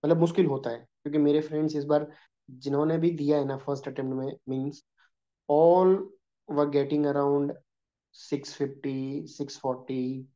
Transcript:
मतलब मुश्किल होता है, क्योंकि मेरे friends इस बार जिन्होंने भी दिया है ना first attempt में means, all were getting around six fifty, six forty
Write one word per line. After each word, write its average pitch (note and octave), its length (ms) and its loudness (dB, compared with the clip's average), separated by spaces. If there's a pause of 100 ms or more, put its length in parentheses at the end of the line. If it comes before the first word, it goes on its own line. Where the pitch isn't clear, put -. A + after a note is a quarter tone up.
मतलब E3 120 4
मुश्किल E3+ 280 2
होता C3+ 240 -2
है, A#2 80 -6
क्योंकि - 400 -8
मेरे D3 240 4
friends D3+ 340 -4
इस C#3+ 80 -4
बार D3 280 0 (400)
जिन्होंने C#3 460 -2
भी E3+ 140 2
दिया D3 260 0
है C#3+ 80 0
ना C3+ 120 -4
first C#3 300 -6
attempt C3 280 -6
में C3+ 220 -6 (120)
means, C3+ 340 -6 (680)
all F3+ 460 6 (540)
were D3 160 2
getting C#3+ 380 0
around C#3+ 460 0 (840)
six C#3+ 100 -4
fifty, C3+ 840 -6
six - 300 -10
forty C3 680 -6 (100)